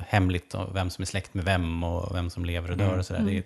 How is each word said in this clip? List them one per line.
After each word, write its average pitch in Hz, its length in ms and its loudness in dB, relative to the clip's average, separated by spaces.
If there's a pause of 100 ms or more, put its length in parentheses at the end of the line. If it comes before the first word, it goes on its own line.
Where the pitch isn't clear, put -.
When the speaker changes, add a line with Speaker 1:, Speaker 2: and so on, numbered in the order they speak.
Speaker 1:
hemligt 92 460 4
och 95 220 -4
vem 92 140 0
som - 120 -8
är 95 40 -2
släkt - 280 -6
med 90 120 -2
vem 85 380 2
och 87 320 -2
vem 87 140 -2
som 87 160 -6
lever 87 260 -2
och 90 60 -2
dör 98 100 2
Speaker 2:
Mm. 92 120 2
Speaker 1:
och 92 60 0
sådär. 90 140 -4
Speaker 3:
Mm. 101 140 2
Speaker 1:
Det 101 60 2
är, 92 60 -4